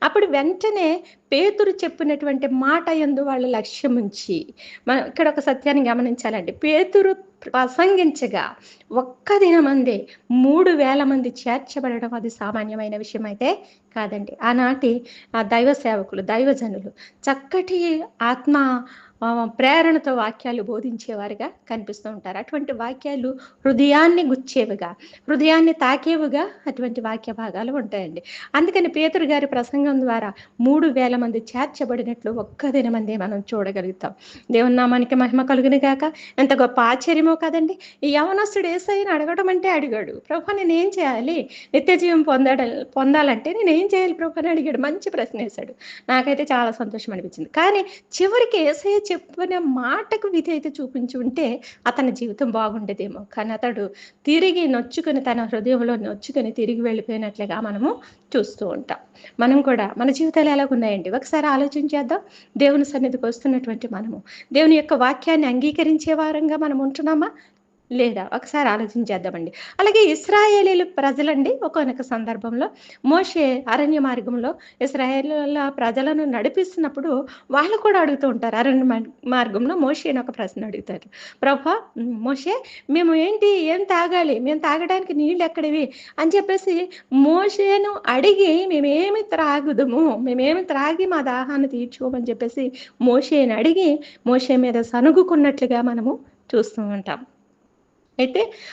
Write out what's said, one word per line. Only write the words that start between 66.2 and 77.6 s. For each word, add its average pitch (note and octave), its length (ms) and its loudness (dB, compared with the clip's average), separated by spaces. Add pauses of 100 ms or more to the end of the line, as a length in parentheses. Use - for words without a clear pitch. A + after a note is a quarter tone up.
మనం D4 220 -2
ఉంటున్నామా D4+ 520 0 (600)
లేదా? A#3 440 0
ఒకసారి C#4 340 0
ఆలోచించేద్దామండి. G3+ 800 -4 (280)
అలాగే G4+ 320 6
ఇస్రాయేలీలు G4 720 4
ప్రజలండి, D4 800 0
ఒకానొక C#4+ 380 -2
సందర్భంలో A3+ 680 -6 (360)
మోషే C#4+ 640 2
అరణ్య D4 300 2
మార్గంలో B3 560 -2 (260)
ఇస్రాయేలీల C#4 960 -2
ప్రజలను C4+ 480 0
నడిపిస్తున్నప్పుడు C#4 1000 -2 (240)
వాళ్ళు D#4+ 260 2